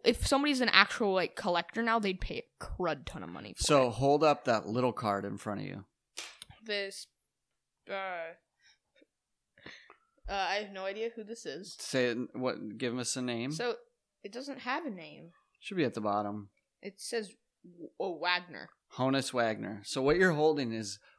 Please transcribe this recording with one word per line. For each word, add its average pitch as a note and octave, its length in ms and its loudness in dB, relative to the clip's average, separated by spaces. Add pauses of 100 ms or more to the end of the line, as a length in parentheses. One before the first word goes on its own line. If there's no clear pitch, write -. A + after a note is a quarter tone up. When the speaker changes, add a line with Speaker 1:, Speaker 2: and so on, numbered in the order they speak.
Speaker 1:
if - 200 4
somebody's C#4 360 2
an A3+ 80 4
actual, G3+ 440 6
like, F#3 220 0
collector F3 480 -2
now, A#3 160 2
they'd F#3+ 220 -2
pay - 180 -4
a - 240 -16
crud E3 420 -4
ton - 180 -10
of E2 60 -10
money G2 280 -12
for - 60 -2
Speaker 2:
So C#3 240 8
Speaker 1:
it. A#2 60 -2
Speaker 2:
hold C#3 300 4
up D3 220 6
that A2 220 4
little A#2+ 260 2
card G2+ 320 0
in G2+ 120 -6
front G2+ 240 -6
of G2+ 60 -8
you. G2 180 -10 (800)
Speaker 1:
This, G3+ 420 -6 (840)
uh, G3 40 -6 (2250)
uh, F#3+ 40 -4
I F#3+ 220 0
have G#3 160 -4
no F#3+ 140 -8
idea G#3+ 300 -4
who A3+ 80 -10
this A3 220 -12
is. E3+ 340 -10
Speaker 2:
Say C3 280 0
it, A#2 100 0 (160)
what, A2 440 -4
give A#2+ 200 -4
us A#2+ 200 -4
a B2+ 40 -4
name. B2 300 -4
Speaker 1:
So, A3+ 240 -4 (480)
it A3+ 80 -14
doesn't C4+ 280 -10
have C4 260 -4
a C#4 40 -4
name. D#3+ 420 -14 (280)
Speaker 2:
Should - 180 -8
be E3 80 4
at A#2+ 80 0
the A#2 80 -4
bottom. G#2 480 -2 (320)
Speaker 1:
It G3+ 180 -14
says A3 300 -6 (360)
W-, F3 240 -18 (100)
oh, F3+ 180 -4
Wagner. F3 520 -2 (280)
Speaker 2:
Honus C3+ 360 2
Wagner. G#2+ 520 0
So - 160 -4
what D3 160 4
you're F#3 160 6
holding D3 400 4
is A2 260 -6 (200)